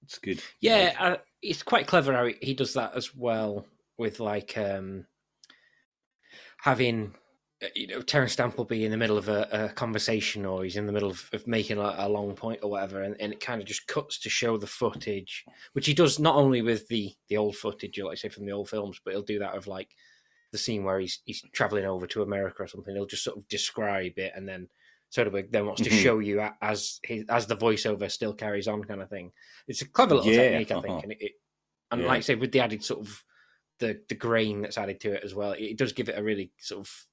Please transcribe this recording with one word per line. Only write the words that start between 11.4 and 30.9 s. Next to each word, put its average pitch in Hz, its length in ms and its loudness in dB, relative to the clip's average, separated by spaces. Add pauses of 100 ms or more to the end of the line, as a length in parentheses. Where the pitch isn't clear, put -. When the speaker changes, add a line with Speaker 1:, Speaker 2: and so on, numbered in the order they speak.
Speaker 2:
making 110 300 0
a, 101 200 -2
a 101 100 0
long 104 280 -2
point 113 260 -8
or 104 80 -4
whatever, 98 320 -4
and, 101 180 -6
and 107 120 -4
it 101 80 -12
kind 117 200 -6
of 98 60 -10
just - 220 -8
cuts - 320 -6
to 110 100 -6
show 113 260 0
the 101 100 -6
footage, - 760 -6 (280)
which 135 140 -2
he 147 80 4
does 151 260 6
not 151 160 6
only 135 260 6
with 113 240 0
the, 107 260 -4 (160)
the 104 80 0
old 104 200 0
footage, 101 420 -8
like, 92 180 -6
say, - 120 -8
from 101 180 -12
the 101 60 -6
old 101 160 -6
films, 101 360 -6
but 95 80 -6
he'll 101 100 -4
do 104 180 -4
that 95 160 -4
of, 95 100 -10
like, 95 240 -10 (640)
the 107 60 -6
scene 107 260 -2
where 95 160 2
he's, 90 240 -4
he's - 180 -10 (100)
travelling 104 320 0
over 92 220 -2
to 107 160 -2
America 98 400 -2
or 90 60 -8
something. 98 260 -12
He'll 98 120 -2
just 101 180 -6
sort - 120 -6
of 101 120 -18
describe 98 680 -2
it, 95 180 -4
and 98 120 -10
then 92 200 -12 (440)
Soderbergh 98 380 0
then 104 160 2
wants 104 140 -2
to 110 100 4
Speaker 1:
Mm-hmm. 107 80 8
Speaker 2:
show 110 220 6
you 101 200 0
a-, 107 220 -4
as 104 400 -2
his, 110 260 -6
as 113 200 2
the 110 80 0
voiceover 104 520 2
still 107 260 -4
carries 104 340 -2
on, 104 160 -2
kind 98 180 -10
of 92 80 -12
thing. 90 220 -12 (340)
It's - 160 -6
a 139 60 -8
clever 233 260 8
little 110 160 6
Speaker 1:
Yeah, 117 120 10
Speaker 2:
technique, 110 280 4
I 92 100 0
think, - 100 -6